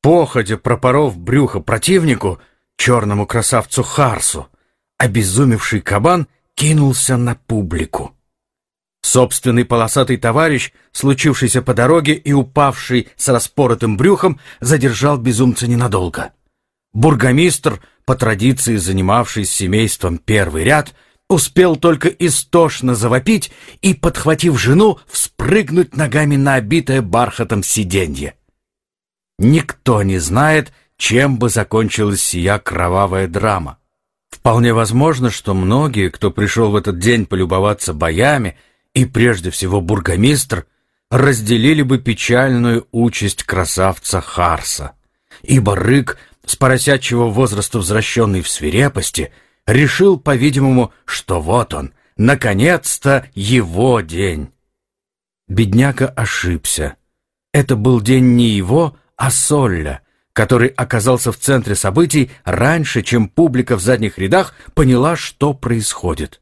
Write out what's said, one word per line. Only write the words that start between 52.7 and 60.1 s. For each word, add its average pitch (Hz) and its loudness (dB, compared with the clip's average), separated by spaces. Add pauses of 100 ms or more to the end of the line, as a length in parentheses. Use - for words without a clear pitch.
его 107 0
день. 82 -6 (960)
Бедняка 117 0
ошибся. 85 -4 (560)
Это 135 0
был 117 2
день 127 4
не 120 4
его, 110 0 (200)
а 131 -2
Солля, 92 -2 (320)